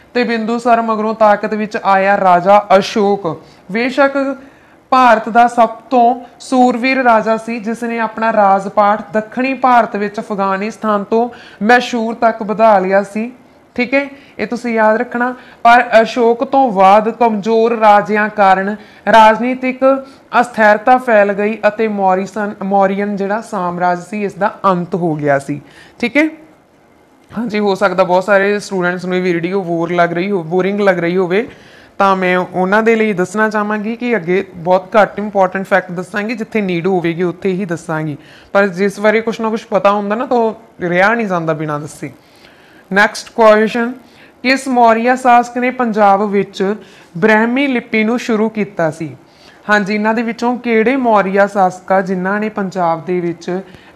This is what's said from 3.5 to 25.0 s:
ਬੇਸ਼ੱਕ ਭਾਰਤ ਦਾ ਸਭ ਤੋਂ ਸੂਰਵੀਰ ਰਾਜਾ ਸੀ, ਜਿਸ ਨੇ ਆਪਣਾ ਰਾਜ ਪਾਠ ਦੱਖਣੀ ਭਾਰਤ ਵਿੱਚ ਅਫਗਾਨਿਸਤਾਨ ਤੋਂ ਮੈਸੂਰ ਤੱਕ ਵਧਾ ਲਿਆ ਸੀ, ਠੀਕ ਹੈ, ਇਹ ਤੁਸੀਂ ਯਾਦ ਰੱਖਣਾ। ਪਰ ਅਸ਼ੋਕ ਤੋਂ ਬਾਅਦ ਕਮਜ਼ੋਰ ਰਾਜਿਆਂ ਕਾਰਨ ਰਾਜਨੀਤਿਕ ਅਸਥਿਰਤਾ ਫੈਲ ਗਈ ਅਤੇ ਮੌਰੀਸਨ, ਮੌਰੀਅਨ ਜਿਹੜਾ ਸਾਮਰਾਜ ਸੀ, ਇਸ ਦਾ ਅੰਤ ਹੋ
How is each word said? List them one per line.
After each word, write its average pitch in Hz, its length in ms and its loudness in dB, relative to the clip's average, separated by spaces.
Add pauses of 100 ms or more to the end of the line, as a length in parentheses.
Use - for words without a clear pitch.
ਬੇਸ਼ੱਕ 269 680 -2 (540)
ਭਾਰਤ 240 380 4
ਦਾ 233 180 4
ਸਭ 233 220 2 (200)
ਤੋਂ 240 260 2 (240)
ਸੂਰਵੀਰ 254 640 0
ਰਾਜਾ 226 340 2
ਸੀ, 226 220 -10
ਜਿਸ 220 240 -8
ਨੇ 233 160 -6
ਆਪਣਾ 220 340 -4
ਰਾਜ 196 340 2
ਪਾਠ 208 340 0 (120)
ਦੱਖਣੀ 247 400 -4
ਭਾਰਤ 240 420 2
ਵਿੱਚ 202 240 -6
ਅਫਗਾਨਿਸਤਾਨ 208 840 -4
ਤੋਂ 226 260 -2 (340)
ਮੈਸੂਰ 233 520 0
ਤੱਕ 226 280 -2
ਵਧਾ 214 360 2
ਲਿਆ 190 240 0
ਸੀ, 220 280 -8 (440)
ਠੀਕ 247 180 -4
ਹੈ, 277 160 -2 (300)
ਇਹ 214 80 -6
ਤੁਸੀਂ 240 260 -6
ਯਾਦ 220 240 2
ਰੱਖਣਾ। 247 360 -4 (300)
ਪਰ 233 200 6 (180)
ਅਸ਼ੋਕ 233 420 0
ਤੋਂ 269 280 2
ਬਾਅਦ 196 380 4
ਕਮਜ਼ੋਰ 226 680 0
ਰਾਜਿਆਂ 208 500 4
ਕਾਰਨ 196 460 2 (380)
ਰਾਜਨੀਤਿਕ 247 720 4 (560)
ਅਸਥਿਰਤਾ 214 560 4
ਫੈਲ 214 360 2
ਗਈ 208 240 -2 (100)
ਅਤੇ 220 200 0
ਮੌਰੀਸਨ, 202 640 -2 (100)
ਮੌਰੀਅਨ 196 520 0
ਜਿਹੜਾ 196 260 -4
ਸਾਮਰਾਜ 180 600 -4
ਸੀ, 208 220 -8
ਇਸ 190 100 -6
ਦਾ 196 200 -4 (120)
ਅੰਤ 180 300 -2
ਹੋ 170 200 -2